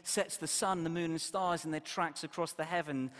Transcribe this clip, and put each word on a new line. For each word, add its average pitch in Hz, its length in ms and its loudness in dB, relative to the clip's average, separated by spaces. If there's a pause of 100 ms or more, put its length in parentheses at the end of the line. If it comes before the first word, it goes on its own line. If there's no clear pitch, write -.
sets - 320 0
the 156 120 -4
sun, 190 360 2
the 165 60 2
moon 165 220 0
and 160 100 0
stars 180 420 0
in 160 80 -2
their 156 80 0
tracks 160 460 -2
across 160 260 -2
the 156 140 -2
heaven. 147 440 0 (100)